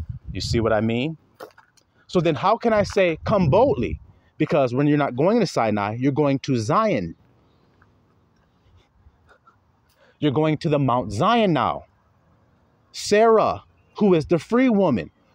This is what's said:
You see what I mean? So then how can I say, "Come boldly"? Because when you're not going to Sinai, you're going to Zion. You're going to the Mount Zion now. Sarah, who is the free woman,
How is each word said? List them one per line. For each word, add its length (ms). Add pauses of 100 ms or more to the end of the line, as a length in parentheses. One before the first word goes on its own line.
(320)
You 100
see 180
what 120
I 80
mean? 380 (880)
So 160
then 140
how 200
can 160
I 120
say, 420
"Come 240
boldly"? 500 (380)
Because 380
when 100
you're 140
not 160
going 240
to 80
Sinai, 520
you're 120
going 280
to 160
Zion. 600 (3000)
You're 120
going 280
to 100
the 100
Mount 320
Zion 400
now. 340 (1080)
Sarah, 680 (340)
who 160
is 140
the 120
free 300
woman, 420 (240)